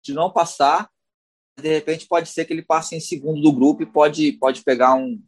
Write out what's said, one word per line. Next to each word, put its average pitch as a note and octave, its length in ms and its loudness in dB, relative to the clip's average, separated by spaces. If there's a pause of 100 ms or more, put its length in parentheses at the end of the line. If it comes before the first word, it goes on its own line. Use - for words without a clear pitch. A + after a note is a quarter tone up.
de C#3 100 -10
não E3 180 -2
passar, E3 580 0 (720)
de D#3 80 -4
repente D#3 380 -4
pode E3 220 -2
ser D#3+ 160 -6
que E3 80 -8
ele D#3+ 100 -8
passe E3 320 -2
em D#3+ 40 -10
segundo D3+ 420 -8
do D3+ 100 6
grupo C#3 320 2
e - 20 -8
pode, D3+ 460 2
pode C3 320 -2
pegar B2+ 320 2
um, B2+ 320 -6